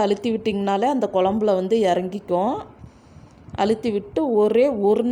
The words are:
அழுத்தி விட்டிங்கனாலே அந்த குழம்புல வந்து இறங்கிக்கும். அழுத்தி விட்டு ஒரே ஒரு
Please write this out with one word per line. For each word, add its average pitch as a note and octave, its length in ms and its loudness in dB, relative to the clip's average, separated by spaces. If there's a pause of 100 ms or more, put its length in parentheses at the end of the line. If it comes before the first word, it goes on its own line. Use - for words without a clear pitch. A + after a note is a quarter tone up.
அழுத்தி G3+ 320 0
விட்டிங்கனாலே G3+ 580 -2
அந்த A3 220 0
குழம்புல G#3 440 2
வந்து F#3+ 160 0 (140)
இறங்கிக்கும். F#3 680 -2 (1080)
அழுத்தி A3 320 0
விட்டு G3+ 260 -4 (200)
ஒரே A3 240 4 (220)
ஒரு A3 240 2